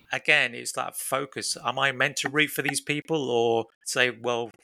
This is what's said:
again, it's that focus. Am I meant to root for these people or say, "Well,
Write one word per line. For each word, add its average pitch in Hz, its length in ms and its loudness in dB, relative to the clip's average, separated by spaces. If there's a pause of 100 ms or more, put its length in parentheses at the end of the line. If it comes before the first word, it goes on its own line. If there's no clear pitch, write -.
(120)
again, 135 420 2
it's 123 200 -8
that 131 220 -4
focus. - 600 -4 (100)
Am 123 100 0
I 135 140 2
meant 131 280 0
to 139 100 -4
root 143 220 2
for 151 120 -2
these 135 180 -2
people 147 480 -2
or 117 360 4 (200)
say, 123 260 2
"Well, 117 420 -4 (120)